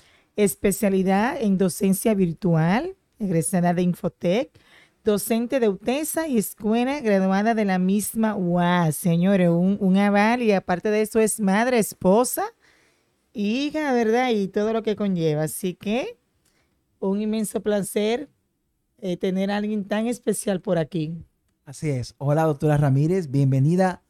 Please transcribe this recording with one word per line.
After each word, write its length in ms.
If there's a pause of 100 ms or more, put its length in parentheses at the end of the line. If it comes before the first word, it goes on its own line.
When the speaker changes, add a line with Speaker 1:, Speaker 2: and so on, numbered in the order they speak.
(360)
Speaker 1:
especialidad 1040
en 160
docencia 580
virtual, 800 (240)
egresada 540
de 100
Infotec, 680 (560)
docente 540
de 80
utesa 580
y 100
escuela 640
graduada 540
de 100
la 140
misma. 540
¡Guau! 600
Señores, 560
un, 320
un 160
aval, 460
y 80
aparte 400
de 100
eso 200
es 200
madre, 380
esposa, 640 (880)
hija, 600
¿verdad? 380
Y 180
todo 240
lo 100
que 140
conlleva. 480
Así 300
que 440 (800)
un 240
inmenso 400
placer, 640 (720)
eh, 180
tener 340
a 80
alguien 280
tan 220
especial 520
por 160
aquí. 380 (500)
Speaker 2:
Así 240
es. 300
Hola, 240
doctora 340
Ramírez. 540
Bienvenida 800